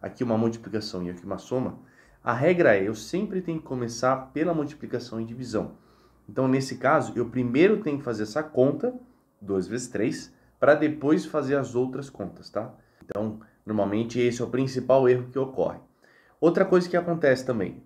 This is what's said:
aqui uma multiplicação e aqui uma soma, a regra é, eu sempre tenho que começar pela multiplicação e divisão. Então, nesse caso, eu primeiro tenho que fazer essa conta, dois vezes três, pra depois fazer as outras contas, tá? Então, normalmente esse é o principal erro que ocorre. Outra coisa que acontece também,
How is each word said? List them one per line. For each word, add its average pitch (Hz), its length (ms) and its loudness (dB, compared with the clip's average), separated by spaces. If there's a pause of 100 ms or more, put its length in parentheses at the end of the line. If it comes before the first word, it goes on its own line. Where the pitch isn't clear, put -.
aqui - 220 -6
uma 113 160 0
multiplicação 107 640 -2
e 87 80 -6
aqui 90 140 -12
uma 95 140 -8
soma, - 520 -6 (340)
a 120 80 -2
regra 147 440 4
é, 95 100 2
eu 110 80 -2
sempre 185 480 -4
tenho 165 160 -6
que 160 60 -14
começar 127 680 -2
pela 160 220 0
multiplicação 131 640 -6
e 113 40 -4
divisão. 113 480 -4 (560)
Então, 131 180 0
nesse 131 300 2
caso, 131 400 2
eu 113 120 0
primeiro 127 540 4
tenho 143 160 -2
que 143 60 -10
fazer 110 180 -4
essa 147 220 -4
conta, 147 500 2 (460)
dois 95 260 -2
vezes 110 220 -6
três, - 440 -4 (280)
pra 139 160 6
depois 151 500 0
fazer 139 300 -2
as 117 180 -4
outras 131 340 -2
contas, - 400 -12
tá? - 240 -8 (320)
Então, 107 360 -6 (260)
normalmente 107 540 0
esse 120 200 0
é 123 40 -4
o 113 60 -6
principal 131 580 2
erro 123 240 4
que - 40 -6
ocorre. 131 440 -4 (600)
Outra 170 240 6
coisa 180 240 2
que 175 80 0
acontece 156 480 2
também, 104 420 -4